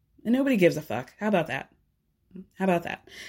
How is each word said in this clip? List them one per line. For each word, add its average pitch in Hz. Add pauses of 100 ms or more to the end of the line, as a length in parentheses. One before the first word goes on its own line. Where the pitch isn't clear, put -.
(260)
And 220
nobody 262
gives 170
a 123
fuck. 117
How 208
about 175
that? 135 (840)
How 190
about 175
that? - (220)